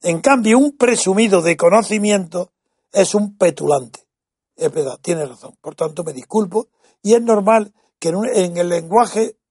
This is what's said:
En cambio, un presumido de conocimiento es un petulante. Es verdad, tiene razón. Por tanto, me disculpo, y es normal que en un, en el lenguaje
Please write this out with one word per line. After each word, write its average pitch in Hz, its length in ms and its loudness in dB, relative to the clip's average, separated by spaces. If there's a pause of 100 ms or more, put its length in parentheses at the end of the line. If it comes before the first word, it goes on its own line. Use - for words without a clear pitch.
En 170 180 -2
cambio, 240 380 4
un 285 180 2
presumido 208 640 2
de 165 160 0
conocimiento 202 960 0 (400)
es 196 220 0
un 208 220 -2
petulante. 147 720 -2 (500)
Es - 160 -4
verdad, 143 280 -6
tiene 165 240 -4
razón. 127 360 -16
Por 156 140 -16
tanto, 160 300 -6
me 160 80 -12
disculpo, 196 560 -4 (320)
y 208 140 2
es 233 80 4
normal 214 500 2 (260)
que 170 100 -4
en 165 80 -2
un, 220 120 -4
en 185 280 0
el 175 120 0
lenguaje 202 680 -2 (140)